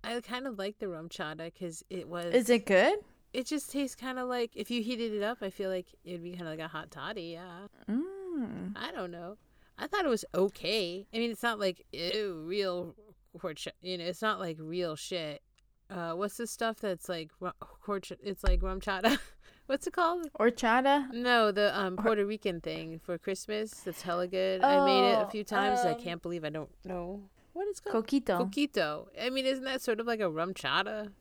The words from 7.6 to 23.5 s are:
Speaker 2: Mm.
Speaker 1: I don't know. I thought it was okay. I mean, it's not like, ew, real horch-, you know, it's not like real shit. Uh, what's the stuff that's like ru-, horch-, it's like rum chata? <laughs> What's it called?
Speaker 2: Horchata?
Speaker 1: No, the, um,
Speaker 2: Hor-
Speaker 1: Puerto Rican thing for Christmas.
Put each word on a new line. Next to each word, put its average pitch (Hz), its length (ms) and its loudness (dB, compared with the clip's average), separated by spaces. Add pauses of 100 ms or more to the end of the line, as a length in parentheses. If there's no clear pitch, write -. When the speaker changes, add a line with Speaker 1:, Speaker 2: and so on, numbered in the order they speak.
Speaker 2:
Mm. 294 880 -4
Speaker 1:
I - 160 -8
don't 185 180 -8
know. 170 260 -12 (400)
I 320 120 -4
thought 403 160 0
it 302 40 2
was 226 160 0 (100)
okay. 190 760 0
I 226 60 -4
mean, 233 140 0
it's 202 100 -8
not 233 160 0
like, 190 340 -2
ew, 180 540 -4
real 180 480 -2 (440)
horch-, 160 300 -8 (140)
you 180 160 -6
know, 170 60 -8
it's 175 180 -4
not 214 160 0
like 170 220 -6
real 165 340 -4
shit. 156 480 -6 (480)
Uh, 170 220 -6
what's 196 240 -2
the 233 100 -6
stuff 226 340 -2
that's 190 280 -4
like 165 220 -6 (100)
ru-, 180 120 -4 (340)
horch-, 196 360 -4
it's 202 220 -8
like - 180 6
rum 190 180 -4
chata? 214 380 2 (240)
<laughs> - 240 -20
What's 277 200 -2
it 349 60 -4
called? 339 480 0
Speaker 2:
Horchata? 254 720 4
Speaker 1:
No, 233 400 4
the, 202 260 4
um, 185 200 -2
Speaker 2:
Hor- 208 80 -2
Speaker 1:
Puerto 214 180 4
Rican 202 380 -2
thing 160 380 -6
for 175 180 -6
Christmas. 214 640 -4